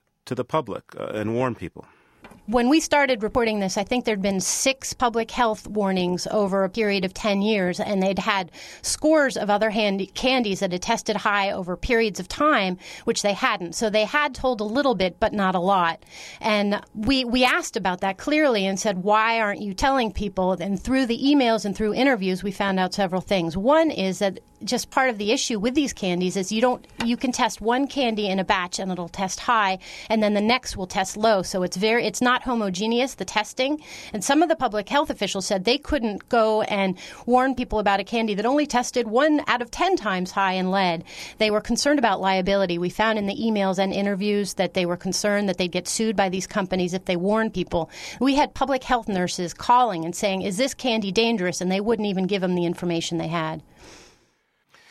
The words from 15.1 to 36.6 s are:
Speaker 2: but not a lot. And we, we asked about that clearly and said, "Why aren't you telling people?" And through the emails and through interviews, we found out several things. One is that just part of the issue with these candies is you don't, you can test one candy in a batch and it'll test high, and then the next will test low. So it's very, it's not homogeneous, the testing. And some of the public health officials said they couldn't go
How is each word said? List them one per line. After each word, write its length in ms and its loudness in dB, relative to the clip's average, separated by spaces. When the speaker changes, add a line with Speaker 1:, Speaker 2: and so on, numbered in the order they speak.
Speaker 2:
but 120 2
not 240 0
a 40 0
lot. 440 2
And 400 0
we, 300 0
we 220 2
asked 320 0
about 240 -2
that 160 -2
clearly 480 2
and 120 0
said, 260 -2
"Why 360 4
aren't 220 0
you 120 -6
telling 380 2
people?" 420 -2
And 280 -4
through 240 0
the 160 -2
emails 420 4
and 120 -4
through 180 0
interviews, 500 2
we 80 -4
found 260 0
out 160 0
several 280 0
things. 340 0
One 340 4
is 300 -2
that 200 -2
just 300 -4
part 180 2
of 80 -2
the 140 0
issue 260 0
with 160 0
these 200 0
candies 420 -2
is 160 -4
you 80 -2
don't, 260 -2
you 100 0
can 160 -2
test 300 -2
one 260 0
candy 400 -2
in 120 0
a 40 0
batch 340 -2
and 140 -4
it'll 160 -6
test 320 -6
high, 400 2
and 120 2
then 120 2
the 80 2
next 340 0
will 100 -6
test 300 -4
low. 260 4
So 220 -2
it's 140 -4
very, 280 2
it's 160 -4
not 220 2
homogeneous, 720 -2
the 80 -10
testing. 580 -2
And 100 -4
some 220 4
of 60 4
the 80 2
public 320 -2
health 200 2
officials 360 -4
said 180 -2
they 140 2
couldn't 500 -4
go 360 4